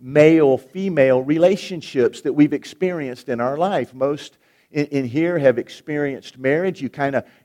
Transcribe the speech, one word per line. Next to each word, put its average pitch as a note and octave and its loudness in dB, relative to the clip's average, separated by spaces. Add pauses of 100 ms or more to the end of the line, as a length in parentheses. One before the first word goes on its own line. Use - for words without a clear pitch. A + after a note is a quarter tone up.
male-female D3 2
relationships D#3+ 0
that C#3 -4
we've D3 4
experienced D3 -8
in A#2+ -4
our B2+ -2
life. E3+ -4
Most C#3 -6 (320)
in, D3 -4
in C#3 -4
here D#3+ -2
have C3 4
experienced C#3+ -8
marriage. D3+ -2
You C3 -6
kinda, C#3 -4 (220)